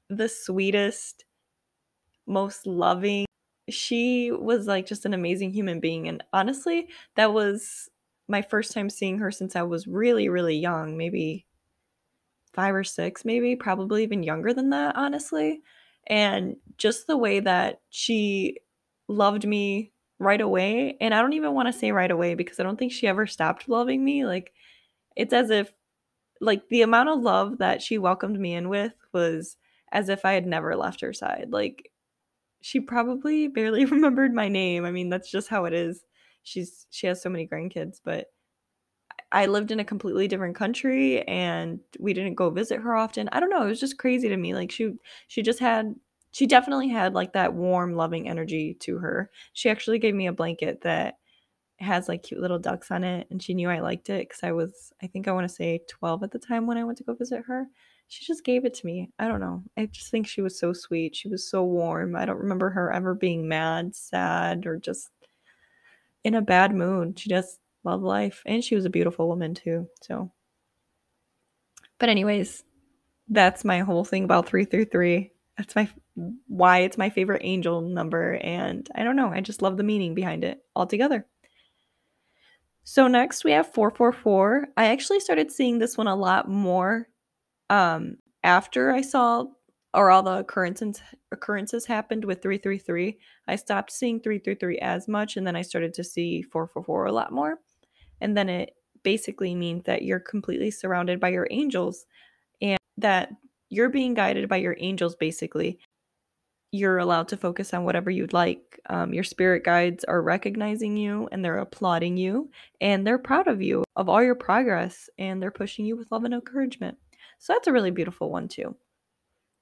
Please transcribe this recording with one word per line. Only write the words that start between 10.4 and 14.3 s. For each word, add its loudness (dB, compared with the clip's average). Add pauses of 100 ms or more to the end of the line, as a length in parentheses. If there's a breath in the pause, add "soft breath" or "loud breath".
young, -2
maybe -4 (1080)
five 0
or 0
six, -6
maybe, 0
probably -2
even -2
younger -2